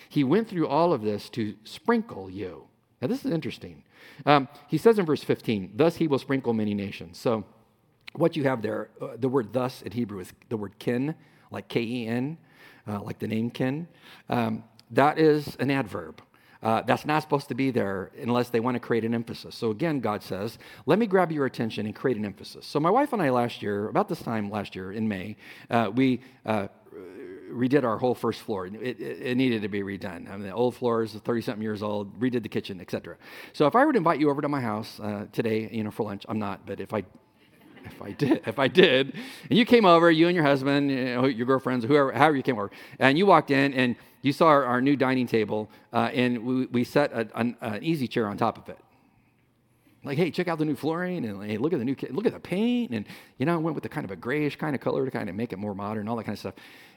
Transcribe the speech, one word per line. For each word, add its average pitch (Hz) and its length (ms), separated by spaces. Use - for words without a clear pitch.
he 147 160
went 214 240
through 165 180
all 165 260
of 117 100
this 104 280
to 104 240
sprinkle 107 680
you. 90 340
Now, 127 80
this 247 160
is 135 60
interesting. 98 540
Um, 139 240
he 156 120
says 226 200
in 185 60
verse 151 180
fifteen, 101 540
"Thus 147 200
he 165 120
will 135 100
sprinkle 131 360
many 107 200
nations." 98 440
So 110 260
what 160 200
you 143 80
have 131 180
there, 107 280
uh, 131 180
the 131 100
word 120 240
"thus" 127 300
in - 80
Hebrew 101 300
is - 120
the 113 80
word 101 220
"ken," 135 380
like 104 160
K 120 160
E 117 240
N, 127 320
uh, 101 140
like - 160
the 104 80
name 110 240
Ken. 139 380
Um, 117 340
that 143 280
is 151 380
an 135 140
adverb. 104 500
Uh, 110 200
that's 120 220
not 151 180
supposed - 260
to 131 60
be 135 160
there 98 500
unless 120 300
they 113 100
wanna 120 200
create 113 240
an 117 100
emphasis. 113 400
So 117 160
again, 143 300
God 104 220
says, 98 360
"Let 165 120
me 233 80
grab 185 260
your 143 140
attention 107 400
and 104 80
create 127 220
an 107 80
emphasis." - 420
So - 120
my 165 120
wife 277 220
and 220 80
I 139 100
last 120 320
year, 104 260
about 175 200
this 170 140
time 107 280
last 101 240
year 95 180
in 110 160
May, 98 280
uh, 113 240
we, 127 260
uh, 104 220
redid 127 340
our 107 140
whole 123 160
first 113 260
floor. 95 260
It, 98 80
it, 110 260
it 127 360
needed 120 260
to 104 60
be 101 140
redone. 92 460
I 98 80
mean, 101 100
the 92 60
old 120 220
floor 117 280
is 107 100
thirty-something 110 500
years 107 200
old, 104 380
redid 123 220
the 113 60
kitchen, 98 320
et 92 100
cetera. 85 260
So 151 140
if 143 100
I 262 80
were 311 80
to 233 60
invite 165 200
you 147 120
over 143 120
to 143 60
my 143 120
house, 110 400
uh, 104 320
today, 110 380
you 110 140
know, 107 60
for 113 140
lunch, 101 240
I'm 110 100
not, 98 280
but 98 140
if 98 120
I, 104 120
if - 180
I - 80
did, 214 360
if 113 120
I 135 80
did, 139 480
and 160 100
you 240 60
came 233 200
over, 170 260
you 165 160
and 180 80
your 165 100
husband, 139 460
you 131 140
know, 123 220
your 120 200
girlfriends, 127 380
whoever, 139 260
however 139 260
you 127 60
came 127 140
over, 101 160
and 135 200
you 202 80
walked 151 260
in 139 220
and 123 200
you 139 100
saw 170 140
our, 139 180
our 123 160
new 139 160
dining 127 300
table, 107 440
uh, 117 200
and 123 320
we, 127 220
we 123 160
set 143 300
a, 113 160
an, 117 220
an 110 240
easy 147 240
chair 113 180
on 101 100
top 110 220
of - 100
it. - 100
Like, 139 160
"Hey, 165 120
check 175 180
out 165 100
the 156 80
new 147 100
flooring, 170 480
and 98 200
hey, 107 120
look 147 160
at 160 60
the 113 60
new 131 100
ki-, - 160
look 127 160
at - 60
the - 80
paint," 233 500
and, 110 160
you 135 80
know, 170 80
I - 20
went 160 180
with 143 100
the 110 40
kind 147 160
of - 60
a 98 60
grayish 151 400
kind 151 180
of - 80
color 135 240
to 135 40
kind 110 200
of 90 40
make 117 180
it 92 60
more 104 160
modern, 101 340
all 117 80
that 107 80
kind 104 100
of - 60
stuff. 95 140